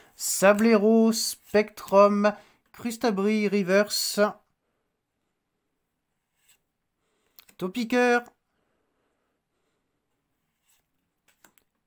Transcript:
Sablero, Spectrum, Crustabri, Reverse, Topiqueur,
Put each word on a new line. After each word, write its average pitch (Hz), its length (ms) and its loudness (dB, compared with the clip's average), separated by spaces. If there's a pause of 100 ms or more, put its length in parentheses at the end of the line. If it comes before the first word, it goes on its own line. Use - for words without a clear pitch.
(160)
Sablero, 220 960 2
Spectrum, 208 1200 0 (380)
Crustabri, 214 760 -4
Reverse, 202 720 -2 (3250)
Topiqueur, 240 680 -2 (3750)